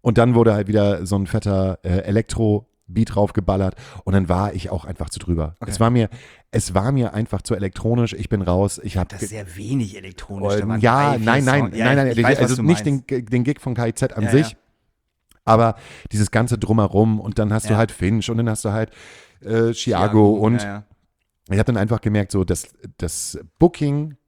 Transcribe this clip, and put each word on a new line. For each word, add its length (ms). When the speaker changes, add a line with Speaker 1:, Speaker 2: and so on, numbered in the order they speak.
Speaker 1:
Und 180
dann 160
wurde 200
halt 140
wieder 380
so 100
ein 100
fetter, 560
äh, 200
Elektro-Beat 1120
draufgeballert 640
und 100
dann 140
war 260
ich 160
auch 140
einfach 260
zu 80
drüber. 420
Speaker 2:
Okay. 100
Speaker 1:
Es 100
war 100
mir, 180
es 240
war 180
mir 220
einfach 280
zu 120
elektronisch, 580
ich 160
bin 140
raus, 400
ich 140
hab 140
Speaker 2:
Das 120
ist 80
Speaker 1:
ge- 140
Speaker 2:
sehr 120
wenig 400
elektronisch, 600
da 60
Speaker 1:
Ähm, 60
Speaker 2:
waren 120
Speaker 1:
ja, 300
Speaker 2:
drei, 80
vier 60
Speaker 1:
nein, 200
nein, 160
Speaker 2:
Songs. 160
Ja, 80
Speaker 1:
nein, 120
nein, 160
Speaker 2:
ich, 60
ich 60
weiß, 140
Speaker 1:
also 140
Speaker 2:
was 40
du 80
Speaker 1:
nicht 220
Speaker 2:
meinst. 240
Speaker 1:
den, 160
den 180
Gig 160
von 140
K 200
Z 220
an 80
Speaker 2:
Ja, 60
Speaker 1:
sich, 220
Speaker 2:
ja. 40
Speaker 1:
aber 320
dieses 180
ganze 280
Drumherum 640
und 180
dann 140
hast 160
du 60
Speaker 2:
Ja. 40
Speaker 1:
halt 140
Finch 380
und 80
dann 100
hast 160
du 80
halt, 180
äh, 320
Chiago 0
Speaker 2:
Chiago, 640
Speaker 1:
und 280
Speaker 2:
ja, 60
ja. 140
Speaker 1:
ich 80
hab 80
dann 100
einfach 240
gemerkt, 320
so, 120
das, 240
das 400
Booking 580